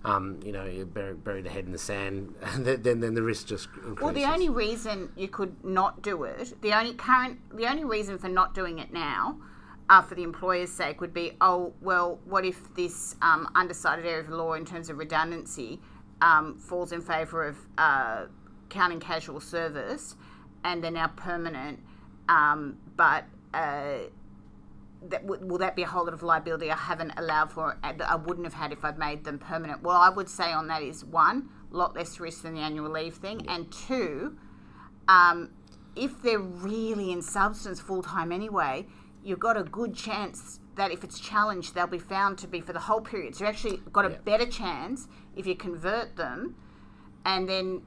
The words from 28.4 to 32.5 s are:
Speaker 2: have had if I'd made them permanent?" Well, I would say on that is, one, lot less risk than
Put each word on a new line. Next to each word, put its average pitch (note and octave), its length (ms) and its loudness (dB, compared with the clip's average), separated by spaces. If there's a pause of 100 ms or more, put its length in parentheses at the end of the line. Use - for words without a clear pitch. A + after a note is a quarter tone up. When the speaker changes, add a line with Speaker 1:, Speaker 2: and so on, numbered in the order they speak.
Speaker 2:
have D3+ 80 -10
had D3 180 -6
if - 120 -10
I'd D3+ 140 -4
made D3+ 260 -4
them D3 160 -8
permanent?" E3 420 -8
Well, F3 140 4
I F3+ 120 12
would F#3+ 200 2
say E3+ 240 -2
on D#3 160 -2
that D#3+ 140 -2
is, C#3+ 220 -8
one, E3 440 4 (240)
lot F3 240 0
less E3+ 240 -8
risk E3 220 -10
than D#3+ 120 -8